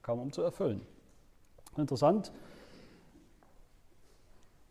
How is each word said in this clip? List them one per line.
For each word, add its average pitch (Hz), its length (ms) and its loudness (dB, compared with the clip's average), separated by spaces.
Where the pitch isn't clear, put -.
Er - 20 -20
kam, 120 160 0
um 135 140 -6
zu 175 100 -2
erfüllen. 160 400 0
Interessant, 151 520 4